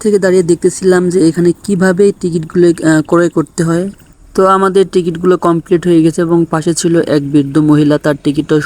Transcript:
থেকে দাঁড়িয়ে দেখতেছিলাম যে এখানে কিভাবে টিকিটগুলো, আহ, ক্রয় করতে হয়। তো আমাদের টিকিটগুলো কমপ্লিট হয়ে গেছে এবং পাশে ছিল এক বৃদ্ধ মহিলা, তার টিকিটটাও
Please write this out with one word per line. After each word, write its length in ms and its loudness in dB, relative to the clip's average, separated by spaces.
থেকে 160 2
দাঁড়িয়ে 320 2
দেখতেছিলাম 520 0
যে 160 2
এখানে 220 0
কিভাবে 400 0
টিকিটগুলো, 480 -2
আহ, 420 0
ক্রয় 260 2
করতে 320 -4
হয়। 220 -4
তো 120 2
আমাদের 460 2
টিকিটগুলো 420 0
কমপ্লিট 420 -2
হয়ে 160 4
গেছে 180 -2
এবং 160 0
পাশে 300 -2
ছিল 140 0
এক 60 0
বৃদ্ধ 260 0
মহিলা, 460 2
তার 200 0
টিকিটটাও 420 -2